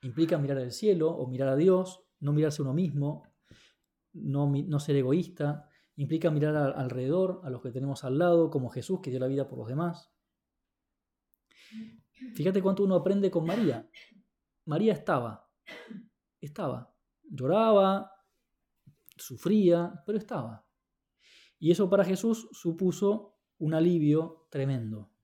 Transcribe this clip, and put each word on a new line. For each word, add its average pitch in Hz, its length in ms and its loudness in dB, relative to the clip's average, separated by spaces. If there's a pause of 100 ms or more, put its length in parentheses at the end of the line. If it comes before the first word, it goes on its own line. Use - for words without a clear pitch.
Implica 156 360 0
mirar 139 200 -2
al 123 140 -6
cielo 175 380 2
o 127 180 -6
mirar 127 200 -2
a 135 80 2
Dios, 185 480 2 (160)
no 147 120 -2
mirarse 151 300 0
uno 135 120 -2
mismo, 147 480 -2 (920)
no 143 360 -2
mi-, 143 160 -2
no 147 160 -2
ser 147 160 0
egoísta. 147 720 -2 (280)
Implica 160 340 0
mirar 151 260 0
a-, 143 140 2
alrededor, 143 720 -2
a 139 60 -8
los 123 120 -10
que 131 80 -8
tenemos 131 340 -6
al 135 140 -2
lado, 170 320 4
como 127 200 -4
Jesús 180 300 -6
que 135 100 -8
dio 127 100 -4
la 127 60 -2
vida 139 220 -2
por 127 100 -12
los 113 100 -10
demás. 165 440 -6 (2250)
Fíjate 185 280 0
cuánto 190 220 2
uno 190 120 2
aprende 190 340 2
con 165 160 -2
María. 170 420 0 (760)
María 185 280 0
estaba, 123 560 -4 (920)
estaba, 139 540 -8 (280)
lloraba, 196 920 2 (1040)
sufría, 170 880 2
pero 214 140 -4
estaba. 120 480 -8 (920)
Y 165 120 2
eso 185 180 4
para 196 160 4
Jesús 220 480 -2
supuso 185 840 -2 (200)
un 156 160 -2
alivio 160 760 2
tremendo. 117 600 -4 (140)